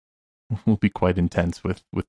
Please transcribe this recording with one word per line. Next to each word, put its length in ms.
<laughs> 440
will 120
be 120
quite 280
intense 480
with, 260
with 180